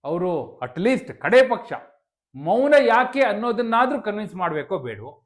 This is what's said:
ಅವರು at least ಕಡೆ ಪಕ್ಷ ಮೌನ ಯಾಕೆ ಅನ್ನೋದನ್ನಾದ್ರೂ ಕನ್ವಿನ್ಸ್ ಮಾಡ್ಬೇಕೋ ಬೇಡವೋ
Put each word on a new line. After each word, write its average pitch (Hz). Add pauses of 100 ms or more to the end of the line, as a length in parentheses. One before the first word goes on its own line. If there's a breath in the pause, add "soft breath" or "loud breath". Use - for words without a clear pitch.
ಅವರು 165
at 143
least 226
ಕಡೆ 247
ಪಕ್ಷ - (640)
ಮೌನ 226 (120)
ಯಾಕೆ 247
ಅನ್ನೋದನ್ನಾದ್ರೂ 233
ಕನ್ವಿನ್ಸ್ 208
ಮಾಡ್ಬೇಕೋ 151
ಬೇಡವೋ 117